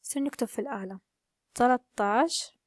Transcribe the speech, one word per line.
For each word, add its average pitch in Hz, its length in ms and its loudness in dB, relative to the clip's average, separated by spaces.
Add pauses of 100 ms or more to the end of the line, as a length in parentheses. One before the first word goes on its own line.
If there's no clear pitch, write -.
سنكتب 277 440 -4
في - 120 -8
الآلة 196 420 -8 (540)
تلتاش 247 1120 2